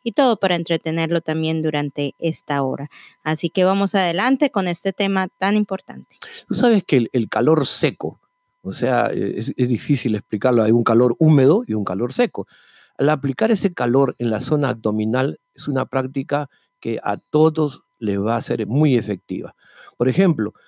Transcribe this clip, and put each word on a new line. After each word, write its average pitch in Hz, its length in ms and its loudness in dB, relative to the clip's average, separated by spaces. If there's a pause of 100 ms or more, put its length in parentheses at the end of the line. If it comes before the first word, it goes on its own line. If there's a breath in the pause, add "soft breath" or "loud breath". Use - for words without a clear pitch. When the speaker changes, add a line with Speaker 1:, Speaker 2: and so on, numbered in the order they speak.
Speaker 1:
y 233 100 -6
todo 254 260 2
para 180 160 0
entretenerlo 165 680 -2
también 160 400 -2
durante 147 560 -4
esta 147 440 -4
hora. 131 260 -6 (340 loud breath)
Así 160 260 -4
que 185 160 0
vamos 196 300 0
adelante 208 560 0
con 190 180 -2
este 180 240 -4
tema 196 360 -2 (100)
tan 202 180 0
importante. 190 600 -6 (300 loud breath)
Speaker 2:
Tú - 80 -4
sabes 214 300 2
que 139 140 2
el, 117 160 0
el 113 160 0
calor 143 340 2
seco, - 560 -2 (400)
o 95 140 -10
sea, 120 400 0
eh, 101 240 -4
es, 123 180 -6
es 123 120 0
difícil 123 460 0
explicarlo, 113 480 0
hay 110 100 4
un 120 120 4
calor 120 340 4
húmedo 156 480 6
y - 60 -6
un 104 120 -2
calor 98 280 -4
seco. 202 340 -2 (520 soft breath)
Al 139 100 2
aplicar 143 420 -2
ese 196 220 0
calor 127 460 0
en 120 120 -2
la 110 120 -2
zona 147 280 0
abdominal 113 720 -2 (140)
es - 140 -10
una 131 180 -2
práctica 135 640 -4 (300)
que 113 220 -6
a 104 140 -4
todos 151 680 0 (140)
les 101 220 -2
va 113 160 0
a 110 60 -4
ser 120 240 -4
muy 135 320 2
efectiva. 95 560 -6 (420 loud breath)
Por 127 140 0
ejemplo, 135 420 2 (160 soft breath)